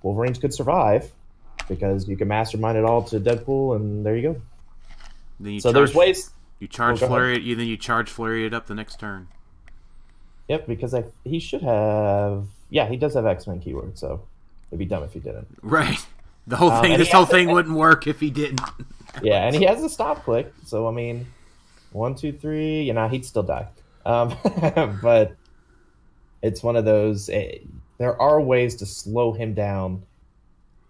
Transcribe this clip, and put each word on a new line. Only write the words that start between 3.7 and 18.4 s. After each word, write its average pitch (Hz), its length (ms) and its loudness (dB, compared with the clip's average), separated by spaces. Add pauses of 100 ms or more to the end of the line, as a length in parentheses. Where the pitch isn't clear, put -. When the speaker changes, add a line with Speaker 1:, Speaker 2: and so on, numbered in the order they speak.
Speaker 1:
and 104 300 -4
there 107 100 0
you 143 180 -2
go. 127 60 -10 (1000)
Speaker 2:
Then 104 140 -8
you 101 60 -8
Speaker 1:
So 120 120 2
there's 139 200 6
Speaker 2:
charge, 135 40 -6 (100)
Speaker 1:
ways. 190 240 0 (300)
Speaker 2:
you 98 80 -12
charge 120 280 0
Speaker 1:
Oh, - 40 -8
go 131 60 2
ahead. - 40 0
Speaker 2:
Flurry, 123 300 2
you, 117 160 -4
then 117 100 -4
you 113 100 -4
charge 113 340 -2
Flurry 113 360 -4
it 110 80 -6
up 113 140 -8
the 104 80 -10
next - 240 -12
turn. 98 260 -12 (1200)
Speaker 1:
Yep, 151 180 -2
because 123 280 -4
I, 120 100 -2 (200)
he 156 160 -4
should - 220 -6
have. 104 840 0 (240)
Yeah, 135 180 2
he 123 80 -4
does 143 180 -2
have 117 120 0
X-Men 90 340 -2
keyword, 65 380 -10
so - 240 -8 (480)
it'd 82 80 -10
be 95 60 -6
dumb 90 180 -4
if - 100 -12
he - 80 -14
didn't. 53 260 -12 (160)
Speaker 2:
Right. 135 420 0 (420)
The 120 100 -4
whole 170 140 6
Speaker 1:
Um, 117 120 4
Speaker 2:
thing, 175 100 6
Speaker 1:
and 175 80 6
Speaker 2:
this 165 80 4
Speaker 1:
he - 40 4
Speaker 2:
whole 185 120 10
Speaker 1:
has - 80 2
Speaker 2:
thing 180 160 6
Speaker 1:
the 165 60 4
Speaker 2:
wouldn't 160 220 2
work 156 300 6
if 151 140 -2
he 151 100 0
didn't. 135 360 -2